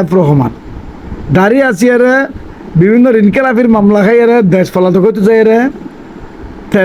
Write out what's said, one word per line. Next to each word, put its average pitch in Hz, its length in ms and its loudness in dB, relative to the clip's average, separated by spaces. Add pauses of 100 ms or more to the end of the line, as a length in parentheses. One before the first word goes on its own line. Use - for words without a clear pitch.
এফ 160 100 -2 (100)
রহমান 143 320 0 (840)
দাঁড়িয়ে 226 340 2
আছি 202 240 0
আরে 254 200 2 (680)
বিভিন্ন 233 260 4 (140)
ঋণখেলাপির 247 560 0
মামলা 208 300 2
খাই 233 180 2
আরে 233 120 2 (180)
দেশ 185 200 0
পলাতক 185 320 0
হতে 220 200 -2
যাই 226 180 4
আরে 220 140 2 (1120)
তে 196 140 2